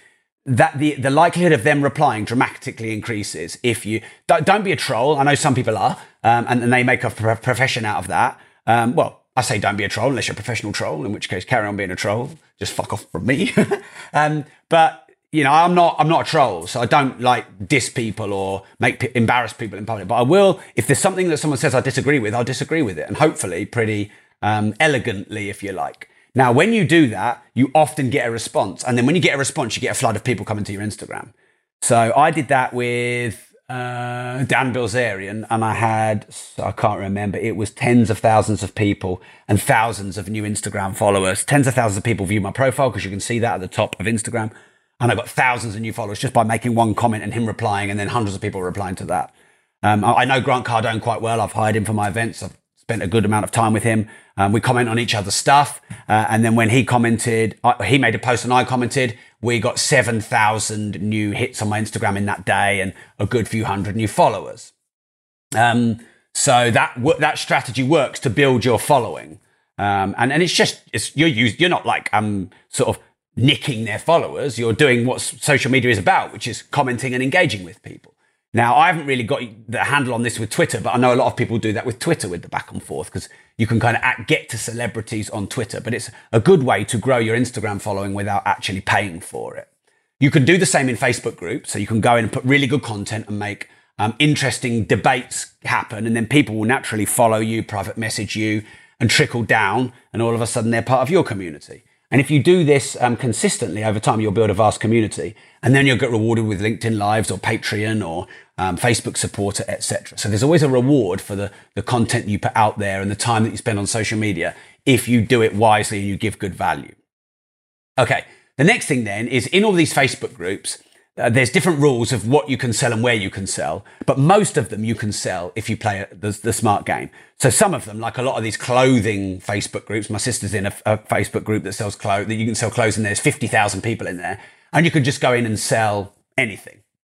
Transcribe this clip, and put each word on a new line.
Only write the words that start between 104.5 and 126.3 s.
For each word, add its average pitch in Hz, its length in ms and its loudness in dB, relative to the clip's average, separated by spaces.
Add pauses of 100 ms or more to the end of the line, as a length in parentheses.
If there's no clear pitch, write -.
a 98 40 0
vast 104 260 2
community, 110 560 0 (260)
and 127 140 4
then 139 100 6
you'll 131 100 4
get 120 140 0
rewarded 113 340 2
with 104 160 -2
LinkedIn 110 380 -2
Lives 107 320 0
or 92 80 -6
Patreon 110 640 -2
or, 82 220 -8 (320)
um, 90 180 -2
Facebook 117 400 0
supporter, 98 520 -4
et 95 160 -6
cetera. - 340 -8
So - 100 -4
there's 101 140 0
always 151 220 4
a 147 40 4
reward 123 520 2
for - 160 -10
the, 101 160 -6 (240)
the 98 60 -2
content 117 440 0
you 104 140 -2
put 117 160 -2
out 107 240 2
there 98 200 -2
and 98 120 -2
the - 20 -4
time 110 300 0
that 113 60 0
you 104 60 -8
spend 107 220 -4
on 98 80 -4
social 110 320 -2
media 87 380 -2 (280)
if 127 220 4
you 117 180 4
do 120 160 4
it 110 140 2
wisely 107 460 2
and 101 80 -4
you 98 80 -2
give 101 240 -4
good 92 160 -6
value. 80 400 -4 (1000)
Okay, 120 280 0 (320)
the 131 80 4
next 226 220 4
thing 127 180 0
then 104 240 -4
is 123 180 0
in 190 160 2
all 214 100 4
these 170 220 2
Facebook 135 400 0
groups, - 440 -8 (380)
uh, 104 120 0
there's 123 220 2
different 156 300 0
rules 127 320 2
of 104 160 -2
what 143 200 2
you 131 80 -2
can 120 160 -2
sell 117 200 0
and 110 100 -2
where 123 120 2
you 95 160 -2
can 98 160 -8
sell, 80 380 -6 (220)
but 135 120 2
most 180 380 4
of 131 120 0
them 104 160 -6
you 113 100 -2
can 104 180 -4
sell 90 420 -6
if - 140 -6
you 104 80 -2
play 101 360 -4
the, 101 180 -6 (120)